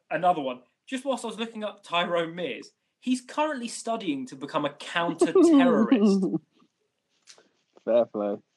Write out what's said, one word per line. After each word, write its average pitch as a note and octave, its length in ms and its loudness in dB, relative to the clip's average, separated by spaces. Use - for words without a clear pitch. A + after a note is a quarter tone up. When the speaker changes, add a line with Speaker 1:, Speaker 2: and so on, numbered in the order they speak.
Speaker 1:
another E3 300 2
one, B2+ 180 -6
just C4 160 -8
whilst B3 200 -4
I A3+ 60 -8
was G3 100 -10
looking A3+ 240 -8
up G3+ 200 -12
Tyrone E3+ 520 -2
Mears, C#3+ 360 -10
he's B3+ 220 -2
currently D4+ 460 -4
studying E3+ 600 -6
to C#3+ 80 -16
become D3 300 -6
a C#3 80 -6
counter-terrorist. A3 1600 4
Speaker 2:
<laughs> - 1500 -14
Fair A2+ 200 4
play. G#2 300 -4